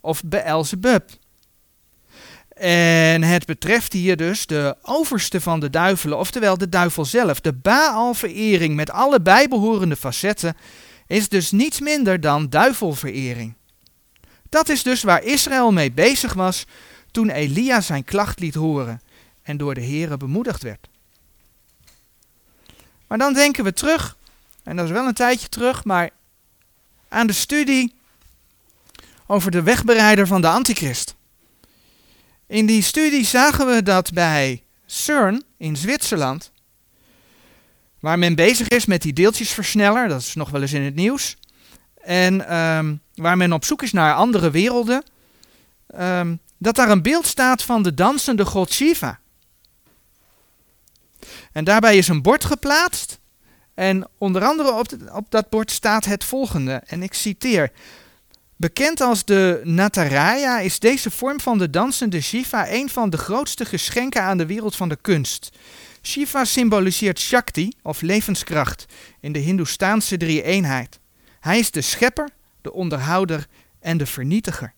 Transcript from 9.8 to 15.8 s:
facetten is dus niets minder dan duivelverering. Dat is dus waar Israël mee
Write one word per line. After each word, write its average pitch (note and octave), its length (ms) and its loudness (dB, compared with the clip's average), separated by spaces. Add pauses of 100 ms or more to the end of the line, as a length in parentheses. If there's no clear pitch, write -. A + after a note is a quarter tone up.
facetten F3 600 -4 (500)
is G3+ 220 -2
dus F3+ 220 0
niets B3+ 300 2
minder C#4 400 0
dan D3 280 0
duivelverering. C3+ 1040 -2 (920)
Dat D#4 200 2
is C#4+ 140 0
dus B3 200 0
waar F#3 200 4
Israël C4 500 2
mee D3 200 2